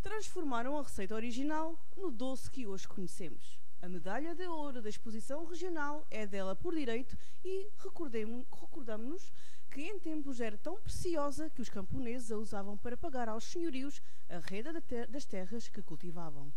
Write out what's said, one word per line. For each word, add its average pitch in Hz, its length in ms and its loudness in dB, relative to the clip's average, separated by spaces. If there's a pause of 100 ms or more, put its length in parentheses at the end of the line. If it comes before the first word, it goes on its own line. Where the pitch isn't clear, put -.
transformaram 302 760 0
a 285 60 0
receita 202 320 0
original 294 640 0 (160)
no 359 160 0
doce 254 380 0
que 254 160 0
hoje 190 220 0
conhecemos. 165 720 0 (220)
A 180 80 0
medalha 202 440 0
de 359 140 0
ouro 294 340 0
da 214 80 0
exposição 233 560 0
regional 320 640 0
é 214 160 -2
dela 196 300 0
por 339 180 0
direito 254 440 0 (260)
e 381 340 0
recordemo-, 240 720 0
recordamo-nos 240 800 0 (380)
que 269 120 -2
em 381 180 0
tempos 294 400 0
era 220 180 0
tão 359 240 0
preciosa 302 680 0
que - 120 0
os 208 80 0
camponeses 233 600 0
a 214 60 0
usavam 202 400 0
para 240 200 0
pagar 254 300 0
aos 220 160 0
senhorios 285 580 0 (280)
a 175 100 0
renda 214 340 0
da 330 80 0
ter-, 233 260 0
das 269 180 0
terras 196 420 0
que - 140 0
cultivavam. 156 760 0